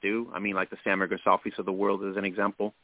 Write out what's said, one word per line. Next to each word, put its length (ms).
due. 340
I 60
mean, 140
like 160
the 120
Sam 180
Egursofis 580
of 80
the 60
world 320
is 120
an 80
example. 600